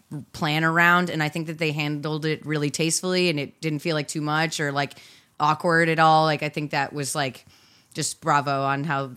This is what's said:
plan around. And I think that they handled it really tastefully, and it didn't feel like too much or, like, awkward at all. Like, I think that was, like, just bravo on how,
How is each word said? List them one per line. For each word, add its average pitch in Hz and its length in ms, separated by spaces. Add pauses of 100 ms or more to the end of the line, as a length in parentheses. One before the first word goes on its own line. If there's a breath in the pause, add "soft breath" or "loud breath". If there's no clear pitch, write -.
(320)
plan 156 320
around. 170 480
And 160 100
I 151 80
think 165 160
that 160 140
they 156 140
handled 151 520
it 156 180
really 147 280
tastefully, 180 580
and 147 100
it - 220
didn't 156 220
feel 160 120
like 151 120
too 156 140
much 156 380
or, 143 120
like, 139 220 (460 loud breath)
awkward 165 500
at 160 100
all. 160 260
Like, 151 160
I 151 80
think 151 220
that 143 200
was, 143 220
like, 135 320 (480 soft breath)
just - 260
bravo 143 440
on 139 200
how, 139 340